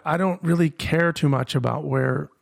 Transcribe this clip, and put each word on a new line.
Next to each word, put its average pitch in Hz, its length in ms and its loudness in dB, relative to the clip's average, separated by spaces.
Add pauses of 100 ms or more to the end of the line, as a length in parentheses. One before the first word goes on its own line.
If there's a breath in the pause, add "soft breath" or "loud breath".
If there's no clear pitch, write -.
I 160 120 0
don't 180 280 0
really 170 260 2
care 165 420 0
too 151 160 0
much 131 280 0
about 123 280 -2
where, 131 460 -2 (120)